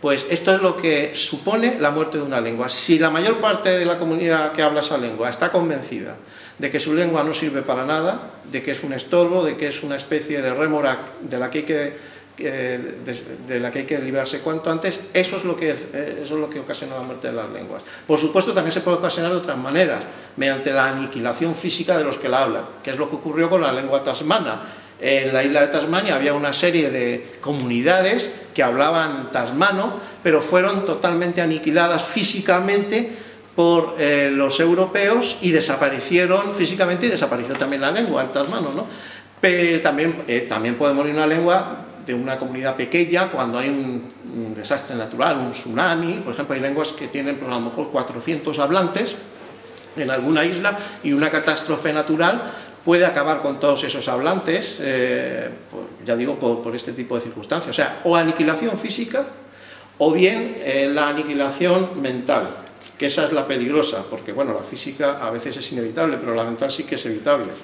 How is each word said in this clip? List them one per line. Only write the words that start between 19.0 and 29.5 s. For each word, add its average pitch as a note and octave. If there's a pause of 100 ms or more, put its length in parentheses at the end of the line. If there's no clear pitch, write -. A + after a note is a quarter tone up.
de F3+
otras C#3+
maneras, C3+ (340)
mediante C3+
la C3+
aniquilación C3+
física E3+
de D#3
los C3+
que C3+
la C3
hablan, A#2 (180)
que C#3
es C3
lo D3
que D3+
ocurrió D#3+
con F3+
la C#3+
lengua C3+
tasmana. C#3+ (200)
En C3+
la C3
isla C#3+
de C#3+
Tasmania D#3+
había C#3
una C#3+
serie E3+
de B2
comunidades C#3+ (220)
que C#3+
hablaban C#3
tasmano, F3+ (300)